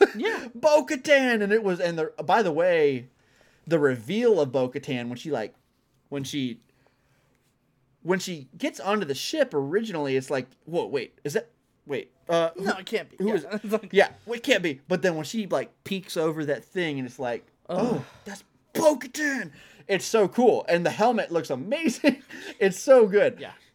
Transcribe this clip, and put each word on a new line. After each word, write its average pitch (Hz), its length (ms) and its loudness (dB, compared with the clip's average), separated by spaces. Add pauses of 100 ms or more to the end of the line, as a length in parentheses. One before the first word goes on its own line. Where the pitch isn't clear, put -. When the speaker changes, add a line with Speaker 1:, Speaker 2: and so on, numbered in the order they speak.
Speaker 1:
<laughs> - 140 6
Speaker 2:
Yeah. 269 400 -4
Speaker 1:
Bo-Katan! 277 880 4
And 202 80 -2
it 226 120 4
was, 180 160 0
and 170 200 -2
the, 160 140 -2 (100)
by 185 180 4
the 185 120 0
way, 151 560 2 (580)
the 165 120 2
reveal 151 600 2
of 139 120 0
Bo-Katan 127 580 -2
when 123 80 -10
she, 160 120 -12
like, 113 240 -4 (560)
when 139 140 -6
she, 131 380 -6 (1400)
when 185 180 0
she 165 280 -8 (100)
gets - 220 -6
onto 214 260 -2
the 143 100 -2
ship - 380 -2
originally, 151 640 -2
it's 131 160 -2
like, 131 160 -2 (180)
"Whoa, 156 220 -2
wait, 117 380 -6
is 147 80 -6
that, 220 160 -4 (360)
wait, 135 260 -6 (180)
uh, 165 260 2
Speaker 2:
No, 196 160 -2
Speaker 1:
who, 196 80 -6
Speaker 2:
it 185 60 -14
can't 175 240 -6
be. - 100 -18
Speaker 1:
who 190 100 0
Speaker 2:
Yeah. 220 60 2
Speaker 1:
is 160 140 -4
Speaker 2:
<laughs> 208 140 -8
It's 208 100 -4
like 214 180 -4
Speaker 1:
yeah, - 200 4 (140)
well, 233 100 -8
it 233 80 -10
can't 208 200 0
be." 143 240 -4
But 175 140 0
then 175 140 2
when 156 100 -6
she, 214 220 -6
like, 139 240 -4 (120)
peeks 190 320 -8
over 160 300 -2
that 139 180 -4
thing 165 360 -4
and 131 60 -6
it's 123 140 -12
like, 120 260 -6 (220)
Speaker 2:
Ugh. 196 320 -2
Speaker 1:
"Oh, 127 60 -10 (180)
that's 202 220 -16 (280)
Bo-Katan!" 269 800 0 (380)
It's 190 160 0
so 208 240 4
cool. 214 400 2
And 170 160 2
the 160 60 0
helmet 202 400 0
looks 165 180 -2
amazing. 254 800 -2
<laughs> - 40 -20 (280)
It's 190 200 0
so 254 260 8
good. 185 340 2
Speaker 2:
Yeah. 120 120 -12 (240)